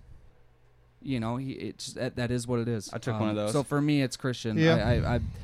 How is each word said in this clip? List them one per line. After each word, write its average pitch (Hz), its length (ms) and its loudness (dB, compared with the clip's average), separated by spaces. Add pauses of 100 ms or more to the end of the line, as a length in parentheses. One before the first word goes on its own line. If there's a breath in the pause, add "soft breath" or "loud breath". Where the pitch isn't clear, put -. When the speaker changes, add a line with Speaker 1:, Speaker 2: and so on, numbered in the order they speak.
(1000)
Speaker 1:
You 131 200 -4
know, 117 180 -2
he, 135 140 -6
it's, - 420 -10
that, 123 220 -6
that 120 160 -2
is 123 160 -2
what 123 140 0
it 117 60 -2
is. 113 240 -4
Speaker 2:
I 113 60 -8
took 110 220 -4
one 107 100 2
of - 0 -
Speaker 1:
Um, 104 60 0
Speaker 2:
those. 104 160 0
Speaker 1:
so 143 100 2
for 143 180 0
me, 147 220 4
it's 127 160 -2
Christian. 117 400 -2
Speaker 3:
Yeah. 160 200 6
Speaker 1:
I, 113 180 4
I, - 200 2
I, - 40 2 (240 loud breath)